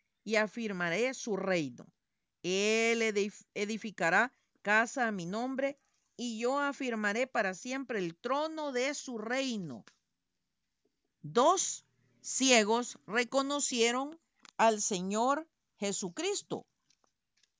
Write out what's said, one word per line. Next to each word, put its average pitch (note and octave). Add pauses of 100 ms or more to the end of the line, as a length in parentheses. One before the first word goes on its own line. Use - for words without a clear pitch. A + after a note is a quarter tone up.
(260)
y G#3+
afirmaré G#3
su G3+
reino. F3 (560)
Él A3
edif-, G#3
edificará G#3 (280)
casa A3+
a A3
mi F3+
nombre C4 (380)
y A3+
yo B3+
afirmaré B3
para G3
siempre B3
el E3+
trono D4
de C4
su B3+
reino". G#3+ (1400)
Dos B3+ (340)
ciegos A#3+
reconocieron C4 (380)
al A3
Señor A3 (280)
Jesucristo G3+ (920)